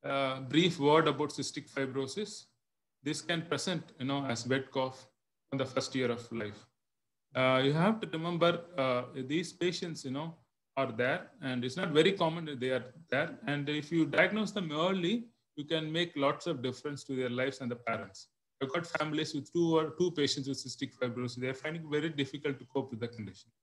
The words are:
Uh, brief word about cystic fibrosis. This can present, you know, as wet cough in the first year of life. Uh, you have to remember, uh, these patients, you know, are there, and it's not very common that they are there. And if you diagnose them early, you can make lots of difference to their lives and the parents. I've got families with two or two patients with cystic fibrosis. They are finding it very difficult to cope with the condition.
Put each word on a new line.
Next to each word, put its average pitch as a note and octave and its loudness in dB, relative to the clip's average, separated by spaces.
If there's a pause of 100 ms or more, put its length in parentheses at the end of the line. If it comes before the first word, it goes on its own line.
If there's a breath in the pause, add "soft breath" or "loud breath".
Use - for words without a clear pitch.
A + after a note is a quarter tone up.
Uh, C#3 -2
brief D#3 2
word D3+ 6
about D3 0
cystic - -8
fibrosis. C3+ -4 (580)
This D3+ -4
can E3 -2
present, D#3+ -2 (160)
you C3 -4
know, C#3 0
as A#2 -4
wet C3+ 0
cough C3 -4 (440)
in C3+ -4
the C3 0
first - -2
year B2+ 2
of A2+ -4
life. G#2+ -6 (720)
Uh, C3 4
you C#3 4
have G3+ 4
to E3+ -6
remember, E3+ 2 (160)
uh, B2+ 2 (240)
these E3 -2
patients, F3 -4
you C3 -6
know, D#3 -6 (400)
are C3 0
there, B2 0 (100)
and B2+ -2
it's B2+ -4
not F#3 0
very D#3+ 8
common E3+ 2
that D3 -8
they B2+ 0
are C3 0 (240)
there. D#3 0 (100)
And C#3+ 0
if D3 -2
you E3 6
diagnose F#3 4
them F3 -4
early, F#3 2 (300)
you D3+ -8
can D#3 -2
make E3+ 0
lots D3 2
of C#3+ -2
difference C3+ -6
to C3+ -6
their B2+ 0
lives C3 -2
and A#2+ -4
the A#2+ -4
parents. G#2 -6 (340)
I've C3+ -4
got E3+ -2
families D#3 -2
with C#3+ -6
two E3 4
or D#3 2
two F3+ 4
patients C#3 0
with C3+ -4
cystic C3 -8
fibrosis. B2 -4
They B2+ -2
are C3 -2
finding D#3+ -8
it D#3 -12
very D3+ 0
difficult C#3 -4
to - -16
cope - -4
with A2+ -8
the A#2 -4
condition. G#2 -12 (140)